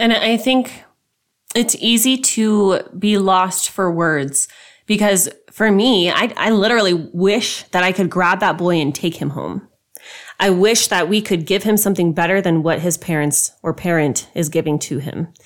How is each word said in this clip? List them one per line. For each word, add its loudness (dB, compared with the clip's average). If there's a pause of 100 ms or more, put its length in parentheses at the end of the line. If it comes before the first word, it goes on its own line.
And 4
I 0
think -2 (720)
it's 0
easy 2
to 0 (180)
be 2
lost 0
for -2
words -2 (380)
because 2 (220)
for 0
me, 4
I, 0
I 0
literally 2
wish -2
that 0
I 2
could 0
grab 0
that 0
boy 0
and -2
take -4
him -4
home. -8 (720)
I 2
wish 2
that 0
we 2
could -2
give 0
him 2
something 0
better 2
than 0
what 0
his -2
parents -2 (100)
or -4
parent -2
is -2
giving -2
to -6
him. -8 (160)